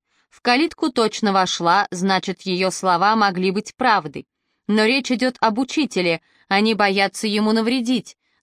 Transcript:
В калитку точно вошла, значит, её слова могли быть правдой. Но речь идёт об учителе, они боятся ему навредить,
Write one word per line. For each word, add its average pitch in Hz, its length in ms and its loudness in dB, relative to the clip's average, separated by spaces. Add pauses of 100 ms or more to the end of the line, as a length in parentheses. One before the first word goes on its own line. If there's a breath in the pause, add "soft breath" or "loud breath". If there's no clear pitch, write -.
(300)
В - 120 -20
калитку 302 500 0
точно 214 400 0
вошла, 185 600 2
значит, 185 500 -2
её 185 300 -2
слова 190 440 2
могли 190 360 0
быть 208 240 -6
правдой. 175 500 -2 (420)
Но 214 180 2
речь 262 260 0
идёт 254 280 -2
об 226 200 0
учителе, 180 640 -2 (260 soft breath)
они 214 260 2
боятся 196 540 0
ему 214 240 2
навредить, 233 680 0 (260)